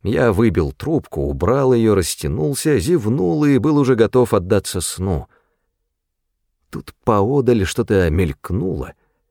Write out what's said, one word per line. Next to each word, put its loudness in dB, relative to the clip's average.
Я 0
выбил 0
трубку, -6
убрал 0
её, 4
растянулся, -2
зевнул 0
и 4
был 2
уже 4
готов 2
отдаться -2
сну. -4
Тут -16
поодаль 2
что-то 0
мелькнуло. -4